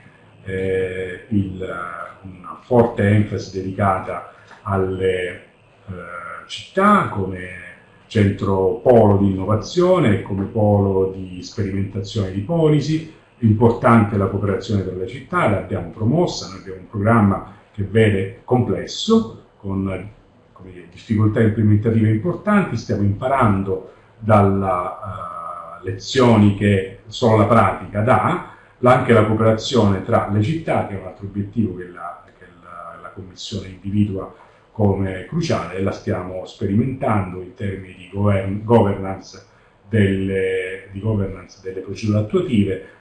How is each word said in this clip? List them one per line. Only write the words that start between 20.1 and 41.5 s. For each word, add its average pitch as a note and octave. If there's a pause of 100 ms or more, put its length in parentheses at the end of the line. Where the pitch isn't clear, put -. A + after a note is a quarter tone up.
come F#2
dire, F2
difficoltà G#2+
implementative G#2+
importanti, E3+
stiamo G2+
imparando G2+ (240)
dalla, G2
eh, -
lezioni G#2
che G2+
solo A2
la G#2
pratica G2+
dà, B2+ (240)
la, B2+
anche -
la A2
cooperazione A2
tra G#2+
le G#2
città, D#3
che G2+
è F#2
un -
altro -
obiettivo G2+
che F2+
la, F2 (160)
che F#2 (160)
la, E2+
la E2+
Commissione F#2
individua F#2+ (380)
come G2
cruciale, G#2
e F#2+
la F#2+
stiamo F#2
sperimentando G2+
in F2
termini F#2+
di F#2
govern-, G2
governance G2 (420)
delle, F#2+
di G2
governance F#2+